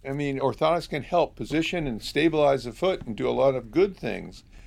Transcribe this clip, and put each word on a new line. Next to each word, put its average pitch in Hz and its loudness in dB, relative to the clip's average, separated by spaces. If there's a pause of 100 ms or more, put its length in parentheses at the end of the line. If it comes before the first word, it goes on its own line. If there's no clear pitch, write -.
I 135 -8
mean, 143 -4
orthotics 156 0
can 143 -4
help 170 0
position 160 -2
and 113 -6
stabilize 147 2
the 120 -8
foot 185 -2
and 113 -8
do 127 -2
a - -
lot 127 4
of 120 -6
good 180 2
things. 92 -8 (240)